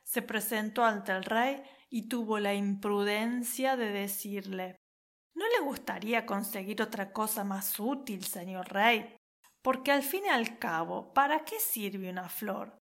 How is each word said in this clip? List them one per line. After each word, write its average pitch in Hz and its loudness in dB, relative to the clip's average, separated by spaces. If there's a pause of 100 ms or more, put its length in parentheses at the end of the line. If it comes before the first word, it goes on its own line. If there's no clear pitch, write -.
se 233 -2
presentó 214 0
ante 208 2
el 190 0
rey 254 2 (300)
y 220 -4
tuvo 220 0
la 202 2
imprudencia 208 0
de 214 0
decirle: 196 -4 (600)
"¿No 370 -2
le 480 4
gustaría 226 -2
conseguir 208 -4
otra 208 -2
cosa 214 -2
más 196 -2
útil, 226 -4
señor 185 -8
rey? 214 4 (460)
Porque 262 2
al 277 6
fin 381 -2
y 392 2
al 233 2
cabo, 170 -2
¿para 302 4
qué 440 -6
sirve 196 -2
una 180 -6
flor?". 202 -6 (160)